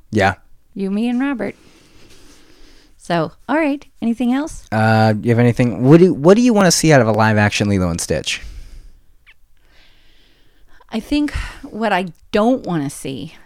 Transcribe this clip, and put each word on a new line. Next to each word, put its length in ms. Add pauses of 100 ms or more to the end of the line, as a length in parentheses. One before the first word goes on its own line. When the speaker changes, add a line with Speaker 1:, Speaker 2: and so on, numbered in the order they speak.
(100)
Speaker 1:
Yeah. 240 (400)
Speaker 2:
You, 160
me, 180
and 100
Robert. 360 (1400)
So, 340 (160)
all 80
right. 300 (160)
Anything 320
else? 360
Speaker 1:
Uh, 520
you 80
have 80
anything? 460
What 160
do, 120
what 240
do 60
you 100
wanna 200
see 200
out 80
of 80
a 40
live 260
action 300
Lilo 200
and 120
Stitch? 420 (2500)
Speaker 2:
I 100
think 320 (300)
what 300
I 140 (260)
don't 340
wanna 240
see, 440 (120)